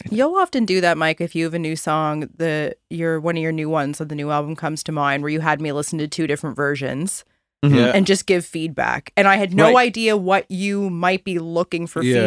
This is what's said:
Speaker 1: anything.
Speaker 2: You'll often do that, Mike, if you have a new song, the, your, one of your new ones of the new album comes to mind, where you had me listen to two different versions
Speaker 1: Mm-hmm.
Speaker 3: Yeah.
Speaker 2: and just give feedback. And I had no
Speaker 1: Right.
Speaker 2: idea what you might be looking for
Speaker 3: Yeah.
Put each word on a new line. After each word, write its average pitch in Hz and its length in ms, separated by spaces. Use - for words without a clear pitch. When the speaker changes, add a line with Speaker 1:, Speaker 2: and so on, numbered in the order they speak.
Speaker 1:
anything. - 160
Speaker 2:
You'll 302 180
often 349 300
do 185 160
that, 170 160
Mike, 160 240
if 170 140
you 165 100
have 160 80
a 170 60
new 160 180
song, 151 580
the, 151 400
your, 165 320
one 170 160
of 160 60
your 160 100
new 156 160
ones 147 320
of 156 80
the 151 60
new 147 140
album 147 280
comes 156 260
to - 80
mind, 143 320
where 147 80
you 156 80
had 151 220
me 156 100
listen 147 280
to 151 80
two 160 200
different 147 300
versions 139 680
Speaker 1:
Mm-hmm. 143 140
Speaker 3:
Yeah. 120 180
Speaker 2:
and 196 100
just 190 200
give 180 200
feedback. 143 680
And 202 100
I 196 120
had 190 160
no 208 200
Speaker 1:
Right. 247 140
Speaker 2:
idea 220 300
what 190 340
you 202 380
might 180 340
be 185 160
looking 170 480
for - 160
Speaker 3:
Yeah. 123 120